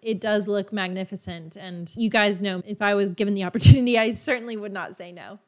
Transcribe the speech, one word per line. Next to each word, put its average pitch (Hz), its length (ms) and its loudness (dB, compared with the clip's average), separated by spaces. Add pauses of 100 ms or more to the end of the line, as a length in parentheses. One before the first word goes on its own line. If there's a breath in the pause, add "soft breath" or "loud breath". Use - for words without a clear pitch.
it 220 180 -2
does 208 300 2
look 202 240 0
magnificent. 185 840 -6
And 175 400 -12
you 220 140 2
guys 208 320 4
know, 185 240 0
if 208 160 -8
I 208 120 4
was 202 180 2
given 202 220 0
the 190 120 -2
opportunity, 240 520 4
I 220 140 4
certainly 233 460 -4
would 208 160 -8
not 180 240 -8
say 175 160 -16
no. 170 340 -16